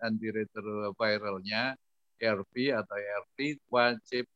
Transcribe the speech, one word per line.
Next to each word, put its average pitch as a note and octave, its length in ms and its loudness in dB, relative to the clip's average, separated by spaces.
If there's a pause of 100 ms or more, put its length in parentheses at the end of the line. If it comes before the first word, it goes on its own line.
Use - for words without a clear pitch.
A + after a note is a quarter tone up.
antiretroviralnya, G#2+ 1800 -2 (460)
A - 20 4
R G#2 240 4
V - 40 -14 (200)
atau G#2 240 -2
A G2+ 120 -4 (120)
R - 40 -16 (120)
T D3 160 0 (160)
wajib A#2+ 640 2